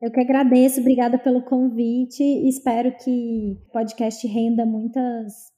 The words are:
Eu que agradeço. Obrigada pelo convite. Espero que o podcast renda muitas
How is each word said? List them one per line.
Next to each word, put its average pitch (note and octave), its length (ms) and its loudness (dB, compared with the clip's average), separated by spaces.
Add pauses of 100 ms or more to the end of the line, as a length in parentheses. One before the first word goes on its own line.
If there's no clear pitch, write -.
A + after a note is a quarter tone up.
Eu A#3 100 -6
que C4 80 -2
agradeço. B3+ 640 4
Obrigada B3 360 2
pelo B3+ 240 0
convite. B3 800 -2 (240)
Espero B3+ 520 0
que A3+ 600 -4 (120)
o - 20 -20
podcast A3+ 560 -4
renda A3+ 380 0
muitas A3+ 680 -4 (240)